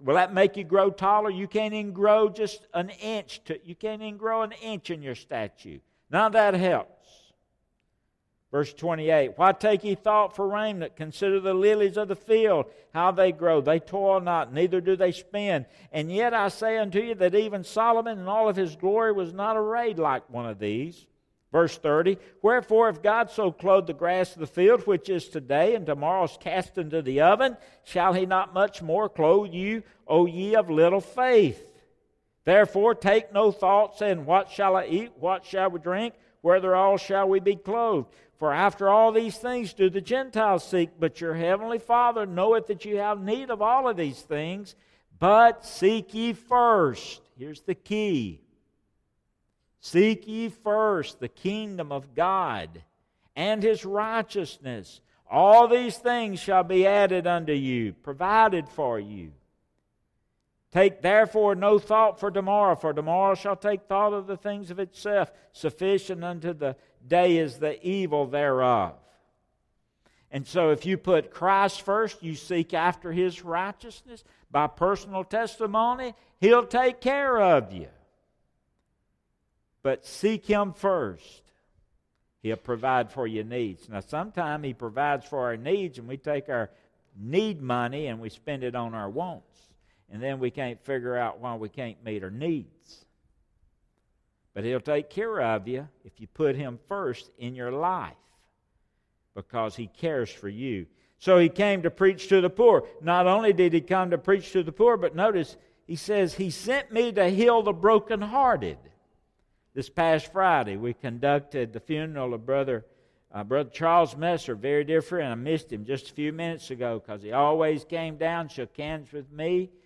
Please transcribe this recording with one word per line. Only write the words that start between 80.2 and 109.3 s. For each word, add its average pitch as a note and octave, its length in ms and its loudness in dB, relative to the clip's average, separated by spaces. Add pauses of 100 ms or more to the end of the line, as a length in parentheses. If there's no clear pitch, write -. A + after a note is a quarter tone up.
him G#3 260 0
first. D3 720 -4 (1000)
He'll A2 140 -6
provide B2 560 -4
for B2 140 -8
your A2 180 -6
needs. A2+ 440 -8
Now, G#2 120 -10
sometimes D3+ 640 -8
he C3 100 -8
provides C3 500 -4
for C#3+ 140 -8
our A#2+ 180 -4
needs, D3+ 420 -4
and A#2 100 -16
we C3 80 -10
take C#3 320 -6
our A#2+ 220 -4 (460)
need D#3 460 -6
money B2+ 460 -4
and A2+ 120 -10
we A2 80 -12
spend C3+ 360 -10
it A#2+ 100 -6
on A#2 200 -8
our G#2 140 -8
wants. D#3 540 -12 (480)
And G#2+ 120 -14
then C3+ 160 -6
we B2 120 -4
can't B2 300 -10
figure B2 360 -6
out A#2 220 -6
why A#2+ 180 -10
we G#2+ 120 -10
can't A#2 360 -14
meet G#2+ 180 -10
our F#2 80 -10
needs. C#3 760 -10 (1500)
But G#2 100 -8
he'll B2 160 -6
take D3+ 300 -4
care G#3+ 300 -6
of A2 280 -2
you C3+ 200 -10 (160)
if - 160 -20
you G#2+ 80 -20
put D3 280 -2
him B2+ 300 -10
first F#3 520 -8
in B2 160 -12
your B2 180 -10
life, D#3 440 -6 (1200)
because A2 420 -8
he A2+ 120 -12
cares C#3 420 -6
for - 180 -14
you. G#2 380 -8 (320)
So F#3 200 6
he E3 100 6
came G3 340 0
to E3+ 80 0
preach F#3+ 380 0
to F#3+ 120 6
the F3+ 80 4
poor. G3+ 380 4 (160)
Not F3 240 4
only G#3 260 4
did F3 200 2
he E3 80 2
come F#3 320 -2
to E3 60 2
preach G3 340 0
to F#3 100 0
the D#3 100 -8
poor, A#3 240 4
but F3 180 -2
notice F#3 420 0 (300)
he E3 100 -10
says, G3+ 380 -2
"He F#3 160 -6
sent B3 420 -6
me A#3 200 0
to F#3 160 2
heal A3+ 340 4
the - 100 0
brokenhearted." G#3+ 1080 0 (960)